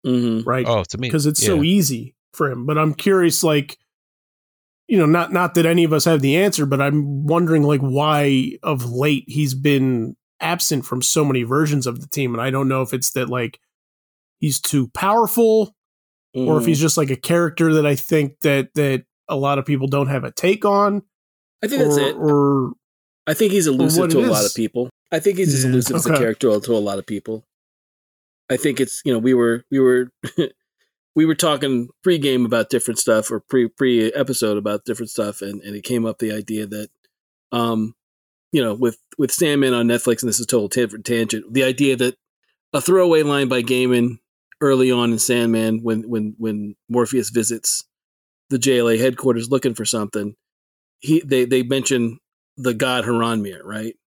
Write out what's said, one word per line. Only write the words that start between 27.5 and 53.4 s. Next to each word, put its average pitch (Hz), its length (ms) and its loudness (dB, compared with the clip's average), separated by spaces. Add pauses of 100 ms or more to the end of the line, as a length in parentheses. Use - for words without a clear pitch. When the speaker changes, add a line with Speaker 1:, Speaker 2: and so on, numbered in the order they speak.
Speaker 1:
I 131 80 0
think 135 220 -2
it's, - 260 -4
you 139 80 0
know, 117 60 0
we 127 140 2
were, 120 360 2
we 139 100 0
were, 127 320 2 (520)
<laughs> - 520 -20
we 156 100 4
were 160 100 2
talking 135 540 -2 (140)
pregame 139 420 2
about 113 240 0
different 117 300 -2
stuff 110 300 2
or 110 120 -6
pre, 123 260 0
pre 117 460 0
episode 117 440 -2
about 104 280 -6
different 113 240 -8
stuff, 104 320 -6
and, 101 200 -10
and 104 140 -12
it 101 80 -14
came 117 220 -2
up 110 140 -6
the 110 120 -4
idea 107 340 -8
that, 104 240 -12 (640)
um, 113 420 -2 (600)
you 143 100 2
know, 107 100 -2
with, 117 240 -2 (200)
with 135 160 0
Sandman 143 400 0
on 117 140 2
Netflix, 117 360 0
and 120 60 -2
this 107 100 -4
is 117 60 -6
a - 20 -10
total 104 220 0
tan-, 117 340 -4
tangent, 113 500 -4
the 135 100 2
idea 131 340 0
that 127 180 -2 (560)
a 143 100 -2
throwaway 180 400 4
line 139 280 0
by 127 120 0
Gaiman 123 580 0 (420)
early 131 300 4
on 120 200 2
in 107 80 -2
Sandman 113 640 0
when, 113 260 -4
when, 107 280 -4
when 104 380 -8 (140)
Morpheus 120 400 0
visits 113 540 -4 (640)
the 131 100 -2
J 131 200 2
L 117 100 2
A 113 80 2
headquarters 120 520 0
looking 131 240 0
for 110 120 -8
something, 107 500 -6 (640)
he, 156 260 0
they, 131 200 2
they 127 180 0
mention 127 560 -2 (380)
the 127 160 -4
god 123 320 -2
Haranmir, 113 580 -2